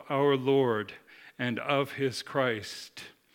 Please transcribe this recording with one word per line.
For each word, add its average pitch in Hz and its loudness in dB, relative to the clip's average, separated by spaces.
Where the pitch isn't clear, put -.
our 139 4
Lord 127 2
and 120 -2
of 139 -2
his 135 -2
Christ, - -4